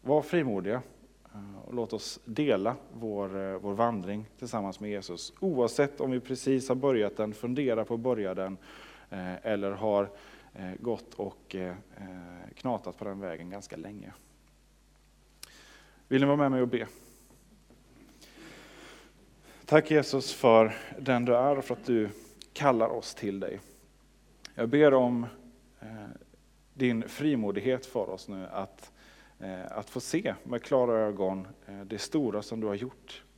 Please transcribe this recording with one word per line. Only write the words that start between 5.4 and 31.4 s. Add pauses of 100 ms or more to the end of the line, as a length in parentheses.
Oavsett
om
vi
precis
har
börjat
den,
funderar
på
att
börja
den, (540)
eh,
eller
har, (440)
eh,
gått
och,
eh, (200)
eh,
knatat
på
den
vägen
ganska
länge. (2000)
Vill
ni
vara
med
mig
och
be? (2750)
Tack
Jesus
för (220)
den
du
är
och
för
att
du (440)
kallar
oss
till
dig. (920)
Jag
ber
om, (540)
eh, (680)
din
frimodighet
för
oss
nu
att, (460)
eh,
att
få
se
med
klara
ögon, (180)